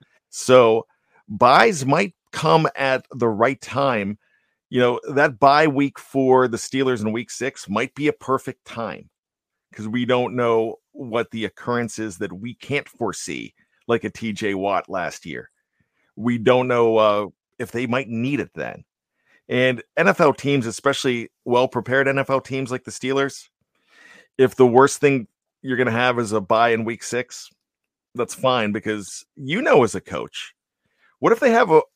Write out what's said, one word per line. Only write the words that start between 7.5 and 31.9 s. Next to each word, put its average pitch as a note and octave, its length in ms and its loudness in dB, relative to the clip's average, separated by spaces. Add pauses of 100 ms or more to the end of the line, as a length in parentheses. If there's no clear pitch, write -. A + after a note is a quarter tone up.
might A2+ 260 -4
be D3 140 -2
a C#3+ 40 2
perfect - 520 -6
time F#2 440 -12 (640)
'cause G#2+ 140 -12
we A#2+ 200 -4
don't B2 280 0
know A2+ 420 0 (160)
what A#2 380 -6
the A2+ 140 -6
occurrence A#2+ 540 -6
is G#2 200 -8
that G2 140 -6
we G#2 220 -14
can't - 340 -8
foresee, D#2 680 -8 (320)
like A#2 180 0
a G#2+ 60 -6
T A2+ 220 -8
J G2+ 220 -4
Watt F#2+ 340 -2
last F2 360 -8
year. C2+ 260 -14 (640)
We A#2+ 220 -2
don't B2+ 300 4
know, A#2 280 4
uh, G#2 300 2 (320)
if A#2+ 140 -8
they B2 140 -6
might A#2+ 220 -4
need A#2+ 320 -4
it - 140 -10
then. B1 300 -12 (640)
And B2+ 340 0 (140)
N E3 120 2
F F#3 120 -2
L D3 140 4
teams, C#3 320 -2
especially B2 640 -4 (140)
well-prepared B2+ 640 0
N C3+ 100 -2
F C3 100 -4
L C3+ 120 0
teams C3 300 -8
like B2+ 140 -8
the A2 60 -14
Steelers, C3+ 580 -4 (880)
if C3 180 4
the B2+ 120 8
worst C3 340 4
thing C3+ 280 0 (340)
you're B2+ 160 -4
gonna B2 140 0
have A#2+ 260 0
is A2 140 -2
a G#2+ 80 0
bye A#2 300 2
in A2+ 140 0
week A2+ 180 -6
six, - 480 -8 (640)
that's A#2+ 200 -6
fine A#2+ 380 0
because G#2 520 -8 (100)
you D3 280 -6
know C4 200 4
as G#2 120 0
a F#2 60 -8
coach, - 540 -12 (640)
what E3+ 120 2
if A3 80 2
they B3+ 120 4
have A#3 180 4
a, D#3 100 6 (160)